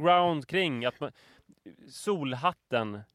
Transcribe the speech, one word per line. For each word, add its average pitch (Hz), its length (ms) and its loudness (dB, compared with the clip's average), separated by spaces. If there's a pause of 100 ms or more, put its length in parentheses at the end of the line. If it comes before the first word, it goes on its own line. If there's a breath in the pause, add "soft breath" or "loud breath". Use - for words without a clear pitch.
ground 175 420 4
kring. 156 380 -2
Att 123 140 -2
man, 143 120 -8 (800 soft breath)
solhatten, 127 1080 -4 (160)